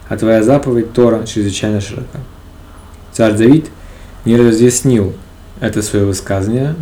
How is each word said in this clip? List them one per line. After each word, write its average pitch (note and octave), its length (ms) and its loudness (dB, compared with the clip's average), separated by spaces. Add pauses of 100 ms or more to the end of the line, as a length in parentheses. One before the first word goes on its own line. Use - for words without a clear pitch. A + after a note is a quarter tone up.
а F#2+ 80 -6
твоя A2 280 2
заповедь — B2 480 0
Тора A#2 340 2
чрезвычайно G#2 540 -4
широка?» - 400 -12 (920)
Царь A2 240 2
Давид C3+ 300 4 (580)
не A#2 120 4
разъяснил A#2 760 2 (480)
это G#2+ 220 -4
свое G2+ 240 -2
высказывание, G#2+ 760 -4